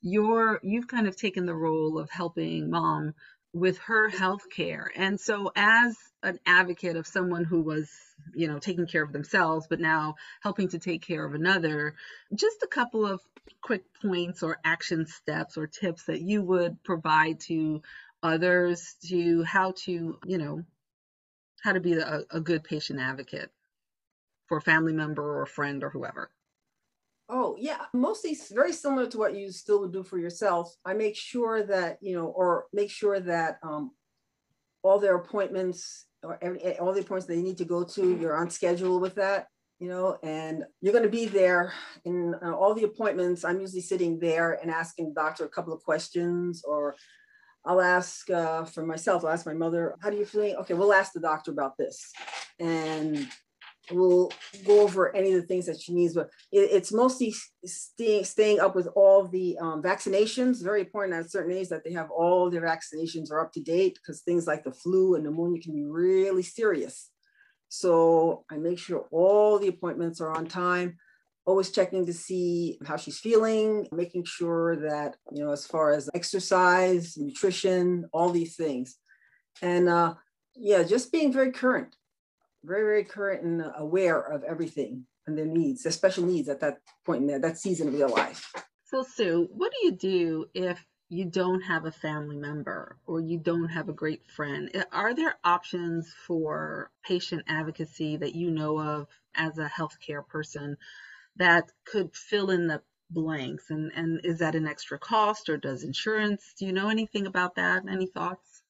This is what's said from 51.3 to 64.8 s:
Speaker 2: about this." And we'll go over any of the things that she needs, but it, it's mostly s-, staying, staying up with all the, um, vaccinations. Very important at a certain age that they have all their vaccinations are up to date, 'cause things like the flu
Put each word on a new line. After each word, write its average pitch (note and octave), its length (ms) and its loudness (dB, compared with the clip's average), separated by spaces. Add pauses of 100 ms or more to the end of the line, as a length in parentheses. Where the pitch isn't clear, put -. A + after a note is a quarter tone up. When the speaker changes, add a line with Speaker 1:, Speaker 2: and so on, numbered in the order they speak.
Speaker 2:
about C#3+ 240 -4
this." - 380 -8 (460)
And D#3 680 -2 (640)
we'll F3+ 400 6 (340)
go G#3 160 10
over F#3 320 4
any F#3+ 200 2
of F3+ 80 4
the E3+ 60 -8
things F3+ 180 -2
that D#3 160 -6
she F3 120 -8
needs, F3 200 2
but E3+ 160 -2 (200)
it, G3 220 6
it's F#3+ 220 2
mostly B3 360 2
s-, - 200 -12 (160)
staying, G#3+ 580 -2
staying G#3 380 4
up F#3 120 4
with F3+ 220 0
all G3 320 10
the, F3+ 300 -2
um, D#3+ 240 -4
vaccinations. G#3 840 2
Very G3+ 180 0
important F#3+ 360 -2
at E3 80 -4
a E3 40 -20
certain F3 220 -2
age F#3 160 -2
that E3 160 -6
they E3 80 -8
have E3 180 -6
all F3+ 400 4
their E3+ 120 -2
vaccinations D#3+ 720 -4
are D#3 100 0
up D#3+ 120 -4
to E3 80 -8
date, F3+ 400 2
'cause - 200 -14
things E3+ 260 0
like D3+ 160 -2
the - 80 -8
flu F#3 440 4